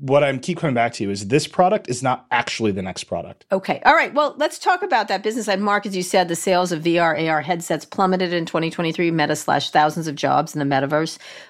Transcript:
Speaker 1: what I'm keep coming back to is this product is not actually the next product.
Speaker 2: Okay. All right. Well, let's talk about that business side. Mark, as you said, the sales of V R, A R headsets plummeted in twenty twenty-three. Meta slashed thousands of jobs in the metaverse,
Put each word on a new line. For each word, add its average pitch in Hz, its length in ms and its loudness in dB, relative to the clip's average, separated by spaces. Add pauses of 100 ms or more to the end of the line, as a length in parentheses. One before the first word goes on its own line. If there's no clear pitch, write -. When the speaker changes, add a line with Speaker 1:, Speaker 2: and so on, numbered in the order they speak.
Speaker 1:
what 139 200 4
I'm 135 180 0
keep 170 180 -4
coming 147 160 -2
back 117 220 2
to 101 140 -4
is 98 200 -6
this 147 180 2
product 185 420 2
is 120 140 -6
not 127 280 -2
actually 113 420 0
the 95 80 -6
next 92 240 -8
product. 85 440 -8
Speaker 2:
Okay. 190 360 -2
All 285 100 8
right. 277 180 0
Well, 285 240 0
let's 302 220 -2
talk 370 240 0
about 240 240 0
that 196 160 -2
business 220 220 -4
side. 196 160 0
Mark, 208 240 0
as 196 100 -6
you 180 80 -2
said, 180 240 2
the 170 80 -4
sales 180 380 0
of 156 80 -4
V 170 180 2
R, 165 160 2
A 160 140 -2
R 156 100 2
headsets 170 460 -4
plummeted 185 480 0
in 170 120 0
twenty 165 240 -2
twenty-three. 170 420 -2
Meta 151 260 2
slashed 143 340 -2
thousands 156 360 2
of 143 80 -6
jobs 143 380 0
in 156 60 -4
the 143 60 0
metaverse, 139 520 0 (320)